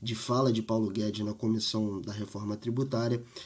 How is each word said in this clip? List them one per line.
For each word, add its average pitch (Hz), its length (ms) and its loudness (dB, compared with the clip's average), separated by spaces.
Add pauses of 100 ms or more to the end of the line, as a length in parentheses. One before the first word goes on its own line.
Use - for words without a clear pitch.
de 113 120 -2
fala 123 380 4
de 113 80 2
Paulo 110 300 2
Guedes 107 340 -2
na 104 80 -2
Comissão 110 680 0
da 104 140 -6
Reforma 104 460 -4
Tributária 120 640 0 (220)